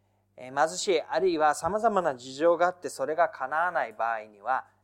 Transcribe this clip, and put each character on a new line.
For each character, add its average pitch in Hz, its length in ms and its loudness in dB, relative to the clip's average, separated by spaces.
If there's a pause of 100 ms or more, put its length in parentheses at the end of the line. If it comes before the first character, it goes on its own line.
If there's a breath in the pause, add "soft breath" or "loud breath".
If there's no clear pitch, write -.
(360)
え、 127 200 -18
貧 156 120 4
し 180 200 -6
い、 165 140 4
あ 147 180 -4
る 190 80 4
い 170 80 2
は 151 180 4
様 180 260 -2
々 214 200 2
な 156 140 0
事 127 200 -14
情 165 220 4
が 175 120 4
あ - 20 0
っ 180 80 -8
て 139 100 -8
そ 135 160 -6
れ 147 100 -2
が 160 140 4
叶 139 280 -6
わ 175 160 0
な 147 140 0
い 110 60 -10
場 113 220 -2
合 110 80 -6
に 107 180 -20
は、 120 260 -4 (180)